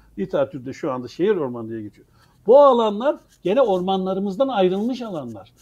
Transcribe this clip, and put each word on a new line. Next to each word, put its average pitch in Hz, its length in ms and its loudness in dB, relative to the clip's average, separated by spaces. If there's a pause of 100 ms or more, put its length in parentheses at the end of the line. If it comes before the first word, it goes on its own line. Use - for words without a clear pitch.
(180)
literatürde 139 560 -4
şu - 180 -6
anda 123 160 -8
şehir 196 280 -2
ormanı 120 340 -6
diye 113 120 -10
geçiyor. - 260 -18 (400)
Bu 254 120 8
alanlar 247 600 4 (220)
gene 214 200 2
ormanlarımızdan 190 840 -2
ayrılmış 214 540 0
alanlar. 131 600 -12